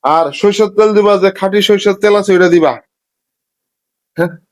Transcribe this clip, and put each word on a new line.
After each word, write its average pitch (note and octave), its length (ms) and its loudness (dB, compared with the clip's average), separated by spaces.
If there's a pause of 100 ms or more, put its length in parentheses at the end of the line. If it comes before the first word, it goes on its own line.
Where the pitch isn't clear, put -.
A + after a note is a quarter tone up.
আর D#3+ 220 0 (140)
সরিষার G3+ 360 0
তেল G#3+ 220 2
দিবা, G#3 200 2
যে F#3+ 200 0
খাঁটি G3 240 -2
সরিষার G3+ 400 0
তেল G#3 140 2
আছে, G3 180 -2
ওইটা F3+ 220 2
দিবা। D#3 180 2 (1400)
হ্যাঁ? E3+ 140 -2 (200)